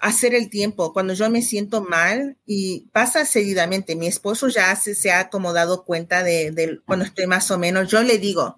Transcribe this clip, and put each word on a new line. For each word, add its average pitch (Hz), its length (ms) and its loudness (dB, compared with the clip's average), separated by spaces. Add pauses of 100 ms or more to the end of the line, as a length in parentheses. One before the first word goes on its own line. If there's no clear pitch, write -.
Hacer 240 340 2
el 233 160 0
tiempo. 202 420 -2
Cuando 190 200 -2
yo 214 180 0
me 233 100 2
siento 208 400 -2
mal, 190 640 0
y 196 460 -4
pasa 254 340 2
seguidamente, 190 680 0
mi 165 100 -4
esposo 208 440 -2
ya 196 260 2
se, 208 180 -2
se 202 180 0
ha 185 180 2
como 185 220 -4
dado 170 320 0
cuenta 170 380 -2
de, 165 300 0
de 160 340 -2
cuando 185 200 0
estoy - 200 -4
más 185 240 0
o 196 80 0
menos, 185 320 0
yo 220 140 4
le 240 160 4
digo, 180 380 -2